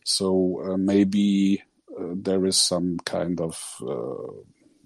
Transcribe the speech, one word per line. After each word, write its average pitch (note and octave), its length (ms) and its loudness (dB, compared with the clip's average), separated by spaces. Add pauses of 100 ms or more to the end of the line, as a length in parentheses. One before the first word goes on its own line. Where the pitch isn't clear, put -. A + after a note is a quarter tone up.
so, - 220 -2 (400)
uh, F#2+ 120 -2 (160)
maybe, G2+ 340 4 (720)
uh, F2 140 -6 (140)
there F#2+ 240 2
is F#2 60 2 (140)
some F2 160 0 (280)
kind F2 220 -2 (100)
of, E2 60 -6 (400)
uh, B1+ 380 -8 (540)